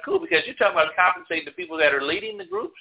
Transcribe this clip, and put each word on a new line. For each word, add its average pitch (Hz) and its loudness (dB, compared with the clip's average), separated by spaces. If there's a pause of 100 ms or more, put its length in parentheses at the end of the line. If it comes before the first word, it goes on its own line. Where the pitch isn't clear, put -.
cool," 381 0
because 165 0
you're - -10
talking 190 2
about 156 2
compensating 170 0
the 143 -12
people 165 -10
that 147 6
are 139 0
leading 208 -4
the 190 -14
groups. 190 -8